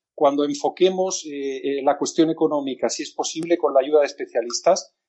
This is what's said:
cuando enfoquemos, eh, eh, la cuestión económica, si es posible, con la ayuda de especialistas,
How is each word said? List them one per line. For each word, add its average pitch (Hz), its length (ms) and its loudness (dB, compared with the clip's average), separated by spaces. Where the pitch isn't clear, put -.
cuando 143 300 2
enfoquemos, 175 800 0
eh, 139 320 -6
eh, 139 260 -4
la 143 140 2
cuestión 156 320 2
económica, 147 580 -2
si 147 160 -6
es - 80 -12
posible, 165 460 -2
con 143 160 -2
la 135 80 6
ayuda 151 180 4
de 143 60 4
especialistas, - 880 -2